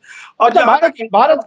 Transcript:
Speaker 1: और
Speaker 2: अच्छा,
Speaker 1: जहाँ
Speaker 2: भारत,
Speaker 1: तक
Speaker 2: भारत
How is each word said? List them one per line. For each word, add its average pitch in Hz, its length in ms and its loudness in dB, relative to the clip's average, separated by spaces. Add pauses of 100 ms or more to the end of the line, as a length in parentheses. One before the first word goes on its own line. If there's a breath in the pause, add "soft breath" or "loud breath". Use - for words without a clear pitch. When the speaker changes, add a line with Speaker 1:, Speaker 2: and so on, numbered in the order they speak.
(400 loud breath)
Speaker 1:
और 226 80 2
Speaker 2:
अच्छा, 311 140 2
Speaker 1:
जहाँ 247 180 0
Speaker 2:
भारत, 320 200 -2
Speaker 1:
तक 226 40 -12 (100)
Speaker 2:
भारत 277 340 0